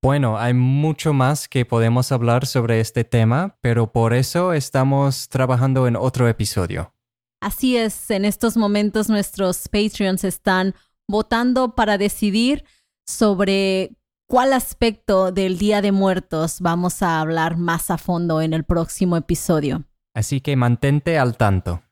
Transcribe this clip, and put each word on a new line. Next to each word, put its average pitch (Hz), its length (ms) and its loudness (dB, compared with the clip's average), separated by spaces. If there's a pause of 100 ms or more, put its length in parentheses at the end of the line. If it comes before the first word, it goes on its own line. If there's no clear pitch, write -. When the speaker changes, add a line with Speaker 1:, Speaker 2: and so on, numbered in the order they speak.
Speaker 1:
Bueno, 131 360 0
hay 120 160 0
mucho 143 580 0
más 139 360 0
que 127 160 0
podemos 117 480 0
hablar 120 340 0
sobre 117 340 0
este 113 240 -2
tema, 123 560 0
pero 117 320 0
por 117 220 2
eso 170 380 0
estamos 139 760 0
trabajando 131 580 0
en 120 100 2
otro 123 320 0
episodio. 98 680 -4 (460)
Speaker 2:
Así 247 360 0
es, 226 340 -2
en 196 140 0
estos 220 320 0
momentos 208 520 0
nuestros 196 600 -2
Patreons 208 560 -2
están 185 500 0 (340)
votando 240 680 0
para 208 240 2
decidir 214 680 0 (420)
sobre 196 920 0 (320)
cuál 254 240 2
aspecto 208 800 0
del 185 280 -2
Día 208 220 2
de 202 120 0
Muertos 185 680 -2
vamos 175 420 -2
a 165 180 0
hablar 160 360 -2
más 170 340 -4
a 165 80 -2
fondo 170 440 -2
en 160 100 -2
el 160 120 -2
próximo 175 520 -2
episodio. 156 680 -2 (300)
Speaker 1:
Así 131 260 -2
que 139 160 -2
mantente 139 640 2
al 123 180 0
tanto. 92 560 0